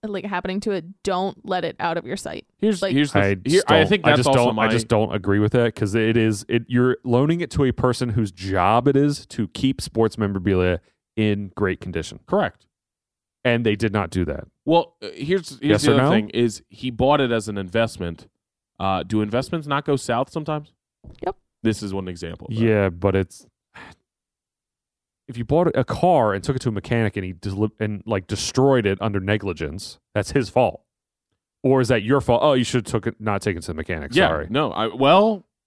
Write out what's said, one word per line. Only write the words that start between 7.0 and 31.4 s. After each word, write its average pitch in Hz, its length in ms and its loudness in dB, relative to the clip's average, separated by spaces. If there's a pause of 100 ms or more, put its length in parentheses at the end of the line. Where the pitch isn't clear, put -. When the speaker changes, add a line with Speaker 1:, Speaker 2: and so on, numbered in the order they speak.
Speaker 3:
loaning 143 360 2
it 170 120 -8
to 151 100 0
a 127 100 2
person 123 360 0
whose 107 240 0
job 95 560 2
it 135 80 4
is 143 300 0
to 107 200 -4
keep 131 340 -2
sports 113 380 -2
memorabilia 92 600 0 (340)
in 104 400 -2
great 98 260 -4
condition. 85 460 -8
Speaker 2:
Correct. - 400 -2 (800)
Speaker 3:
And 120 200 0
they 107 120 2
did 104 160 -2
not 98 180 -2
do 90 140 -2
that. - 240 -6 (160)
Speaker 2:
Well, 165 360 0
uh, 101 140 -12
here's, 160 360 -4
here's 135 120 -16
Speaker 3:
Yes 107 220 2
Speaker 2:
the 151 80 6
Speaker 3:
or - 20 4
Speaker 2:
other 135 80 4
Speaker 3:
no? 139 80 4
Speaker 2:
thing 107 200 2
is 117 380 -2
he 127 220 -10
bought 131 300 2
it 127 100 0
as 110 180 -2
an 104 100 -8
investment. 92 680 -4 (540)
Uh, 95 240 -2
do 107 180 -2
investments 135 460 -4
not 143 160 -2
go 147 100 0
south 123 380 -2
sometimes? 151 400 -8 (520)
Speaker 1:
Yep. 381 120 -6 (260)
Speaker 2:
This 110 180 0
is 98 140 -8
one 95 140 -8
example 85 420 -12
of 110 60 -6
that. 110 40 -2
Speaker 3:
Yeah, 107 280 2
but 90 260 0
it's, - 320 -4 (1800)
if 120 80 -14
you 117 80 -6
bought 160 320 2
a 131 80 2
car 127 500 2
and 98 100 -4
took 139 120 -2
it - 60 -4
to 127 60 -4
a 110 40 0
mechanic 107 440 -2
and 98 80 -4
he 92 80 -8
deli-, 101 480 -4
and, 107 260 -6
like, 98 220 -4
destroyed 127 580 2
it 98 140 2
under 101 180 -2
negligence, 95 800 -4 (160)
that's 104 180 -2
his 127 160 0
fault. - 340 0 (800)